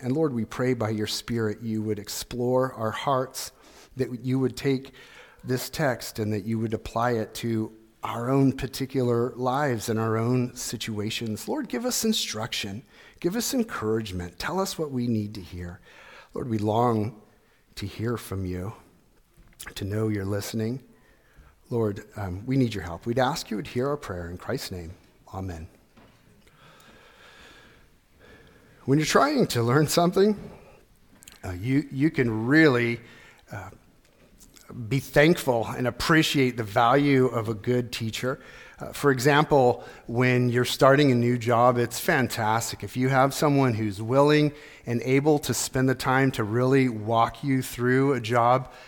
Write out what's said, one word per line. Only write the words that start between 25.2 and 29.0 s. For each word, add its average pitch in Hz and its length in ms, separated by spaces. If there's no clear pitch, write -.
Amen. 92 340
When 139 140
you're 156 80